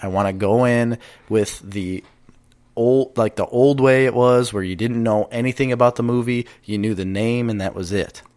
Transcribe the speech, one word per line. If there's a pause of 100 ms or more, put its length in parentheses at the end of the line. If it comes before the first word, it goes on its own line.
I
wanna
go
in (300)
with
the (720)
old,
like,
the
old
way
it
was,
where
you
didn't
know
anything
about
the
movie, (160)
you
knew
the
name,
and
that
was
it." (160)